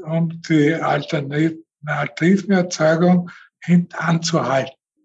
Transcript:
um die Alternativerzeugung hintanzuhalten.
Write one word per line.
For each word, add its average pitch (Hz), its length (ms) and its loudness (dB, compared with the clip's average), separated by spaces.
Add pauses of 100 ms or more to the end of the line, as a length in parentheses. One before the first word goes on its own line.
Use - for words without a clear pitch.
um 165 380 -4
die 156 320 2
Alternativerzeugung 160 2500 0 (340)
hintanzuhalten. 165 1120 0 (300)